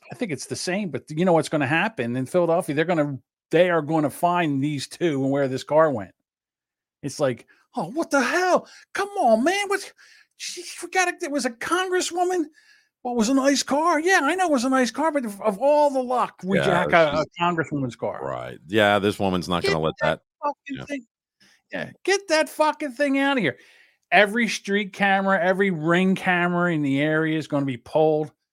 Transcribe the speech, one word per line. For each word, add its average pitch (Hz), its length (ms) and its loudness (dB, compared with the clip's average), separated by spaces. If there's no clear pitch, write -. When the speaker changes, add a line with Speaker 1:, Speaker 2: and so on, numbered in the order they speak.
Speaker 1:
I - 40 -18
think 208 160 -6
it's - 160 -10
the 127 80 -10
same, 185 340 -6
but 127 200 -10
you 156 160 -2
know 180 80 4
what's 156 140 4
gonna 147 200 -2
happen 151 480 -2
in 127 100 -4
Philadelphia? 170 480 0
They're 156 120 0
gonna, 147 340 -2
they 175 180 6
are 170 140 2
gonna 151 260 0
find 175 540 0
these 147 240 -4
two 147 360 -2
and 135 80 0
where 139 160 2
this 131 160 -4
car 156 280 4
went. 101 200 -6
It's 143 180 -8
like, 131 260 -2
"Oh, 185 160 -6
what 311 200 -4
the 277 100 4
hell? 339 460 0
Come 403 160 -4
on, 254 360 2
man. 392 240 0
What? - 240 -4
She - 260 -12
forgot 359 440 -4
it, 359 160 -4
it 294 80 -6
was 277 140 -2
a 247 60 -4
congresswoman. 359 960 -2
What 247 120 -6
was 226 140 2
a 277 40 2
nice 269 300 2
car? 302 360 2
Yeah, 359 240 2
I 302 120 0
know 370 120 0
it 311 40 0
was 247 140 0
a 269 40 0
nice 254 220 2
car, 311 200 -2
but 285 140 -2
of, 202 160 -10
of 208 180 0
all 294 300 4
the 262 140 0
luck, 240 400 -2
we 190 140 2
Speaker 2:
Yeah, 139 80 2
Speaker 1:
jack 147 260 2
a, 165 220 6
a 151 60 -2
Speaker 2:
she's 147 60 -2
Speaker 1:
congresswoman's 156 560 -2
car." 104 260 -6
Speaker 2:
Right. 62 360 -8
Yeah, 104 320 4
this 98 200 0
woman's 92 280 0
not 87 160 -2
Speaker 1:
Get - 80 0
Speaker 2:
gonna 80 140 0
let 78 160 -2
Speaker 1:
that 80 180 0
Speaker 2:
that - 20 -20
Speaker 1:
fucking 277 360 -8
Speaker 2:
Yeah. - 60 -12
Speaker 1:
thing. 277 200 -10
Yeah, 185 200 -10
get 392 240 -2
that 311 220 0
fucking 302 420 -2
thing 269 260 0
out 277 200 0
of 233 60 -2
here. 131 140 -2
Every 208 380 4
street 202 420 -2
camera, 196 500 2
every 190 300 2
Ring 170 420 2
camera 175 600 0
in 151 80 0
the 139 180 0
area 156 380 0
is 151 100 -6
gonna 139 180 -2
be 127 120 -4
pulled. 156 540 0